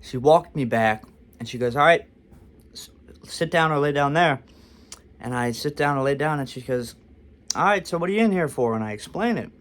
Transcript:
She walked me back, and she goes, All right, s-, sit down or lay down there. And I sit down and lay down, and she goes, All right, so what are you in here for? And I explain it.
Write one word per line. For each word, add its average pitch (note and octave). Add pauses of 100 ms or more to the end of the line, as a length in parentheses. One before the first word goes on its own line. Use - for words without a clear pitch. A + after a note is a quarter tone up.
She -
walked D3+
me C#3+
back, A2+ (360)
and A#2
she A#2+
goes, A#2+
All C#3+
right, E3 (680)
s-, - (340)
sit -
down D#3+
or D3
lay D3
down C#3+
there. D#3 (800)
And B2
I A#2+
sit C#3+
down C#3+
and C3+
lay C#3+
down, D3
and C#3
she -
goes, B2 (600)
All D#3+
right, F#3+
so F3
what E3+
are G3
you G#3+
in A3
here F3+
for? A#2+
And A2
I G#2+
explain F#3
it. A2